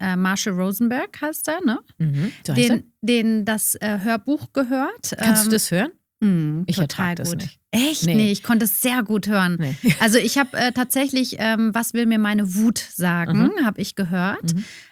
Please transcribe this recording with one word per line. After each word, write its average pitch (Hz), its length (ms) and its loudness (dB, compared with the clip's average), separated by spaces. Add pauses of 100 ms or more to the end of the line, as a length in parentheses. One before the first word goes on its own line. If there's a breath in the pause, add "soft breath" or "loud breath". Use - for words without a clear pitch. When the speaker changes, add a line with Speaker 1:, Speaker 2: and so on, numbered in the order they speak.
Speaker 1:
äh, 185 160 -2
Marshall 185 380 0
Rosenberg, 226 640 -2
heißt 311 260 -6
er, 339 180 -4
ne? 247 140 0 (200)
Speaker 2:
Mhm, 156 340 -2 (120)
so - 80 -4
heißt 240 160 2
Speaker 1:
Den, 240 100 2
Speaker 2:
er. - 40 -12 (200)
Speaker 1:
den, 220 420 0
das, 214 320 -2
äh, 208 260 -2
Hörbuch 233 500 -2
gehört. 269 640 -2
Speaker 2:
Kannst 220 280 4
du 214 60 0
Speaker 1:
Ähm, - 20 4
Speaker 2:
das - 180 2
hören? 196 200 0 (280)
Speaker 1:
mm, 165 480 2
Speaker 2:
Ich 175 80 0
Speaker 1:
total 190 80 0 (280)
Speaker 2:
ertrag 175 80 -4
das 170 120 -4
Speaker 1:
gut. 170 120 -4
Speaker 2:
nicht. - 180 -12 (100)
Speaker 1:
Echt? 269 360 0
Speaker 2:
Nee. 170 100 2
Speaker 1:
Nee, 214 160 4
ich 202 100 -4
konnte 226 220 2
es - 160 -2
sehr 247 240 0
gut 202 240 -2
hören. 185 320 2
Speaker 2:
Nee. 143 220 -2
<laughs> 202 180 2
Speaker 1:
Also 226 180 6
ich - 180 0
hab, 277 180 0
äh, 247 180 0
tatsächlich, 254 640 -2
ähm, 220 340 0
Was 226 220 -4
will 233 120 0
mir 226 120 2
meine 208 380 0
Wut 220 220 2
sagen, 175 800 0
Speaker 2:
Mhm. 330 80 0
Speaker 1:
hab 214 140 -2
ich - 160 -6
gehört. 185 580 -2
Speaker 2:
Mhm. 185 120 -2 (280 loud breath)